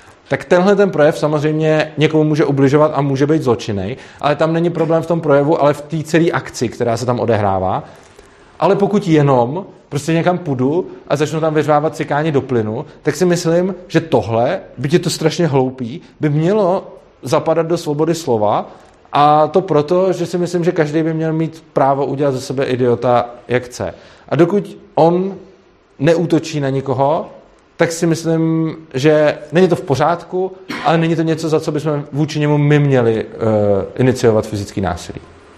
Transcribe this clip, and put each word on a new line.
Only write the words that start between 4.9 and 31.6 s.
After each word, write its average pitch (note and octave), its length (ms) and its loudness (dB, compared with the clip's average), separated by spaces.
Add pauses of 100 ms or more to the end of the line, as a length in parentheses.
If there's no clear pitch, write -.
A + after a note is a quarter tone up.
v D#3+ 40 -10
tom E3+ 140 0
projevu, C#3+ 420 2
ale D3 120 4
v - 60 -8
té D#3+ 220 -8
celé E3 280 2
akci, - 380 -4
která A#2 280 -2
se A#2+ 100 -4
tam A#2+ 140 -2
odehrává. G#2 640 0 (760)
Ale F#3 160 2
pokud G3+ 320 0
jenom C#3+ 580 2 (220)
prostě C#3+ 240 -4
někam E3+ 260 0
půjdu C#3+ 480 -2 (220)
a - 80 0
začnu D3+ 240 -2
tam D#3 140 0
vyřvávat D3+ 420 0
cikáni D3+ 360 -2
do C#3 80 2
plynu, A#2 440 -4 (180)
tak D3+ 140 -2
si F#3 80 0
myslím, F3 500 0 (140)
že D#3+ 120 0
tohle, A#2 600 0 (180)
byť C#3 140 -2
je E3+ 60 4
to E3+ 120 -2
strašně D#3 360 -2
hloupý, C3 540 -2 (200)
by D3+ 80 0
mělo F3+ 580 0 (360)
zapadat D#3+ 440 0
do E3+ 120 0
svobody D#3 360 -2
slova, A#2+ 560 0 (420)
a D3+ 360 4
to F3+ 120 2
proto, F3+ 520 2
že E3+ 140 -2
si F3 120 -4
myslím, F3 260 -2
že F3 80 2
každý D#3+ 300 0
by D#3+ 120 -2
měl D#3+ 180 -2
mít D#3+ 400 -4
právo C#3 340 2
udělat C#3 280 -2
ze B2+ 60 -6
sebe C3 240 -4
idiota, A#2+ 640 0 (220)
jak B2 140 -2
chce. F#2 320 -8 (340)
A C3+ 80 -2
dokud F3 400 0 (180)
on F3+ 400 2 (640)
neútočí D#3+ 600 0
na C#3 100 -2
nikoho, C#3 600 -2 (460)
tak E3 160 0
si - 140 -2
myslím, D#3+ 720 0 (180)
že D3+ 440 2 (140)
není F3+ 160 4
to E3 80 2
v - 40 -10
pořádku, E3+ 720 -2 (320)
ale E3 140 2
není E3 180 2
to E3 60 -2
něco, D#3+ 260 -2
za D3+ 120 2